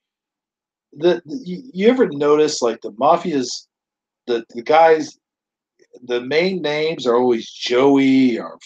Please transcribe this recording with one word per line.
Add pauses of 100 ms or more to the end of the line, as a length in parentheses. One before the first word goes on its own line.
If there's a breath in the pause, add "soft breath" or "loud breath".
(920)
The,
the,
you, (100)
you
ever
notice,
like,
the
mafia's, (580)
the,
the
guys, (840)
the
main
names
are
always
Joey
or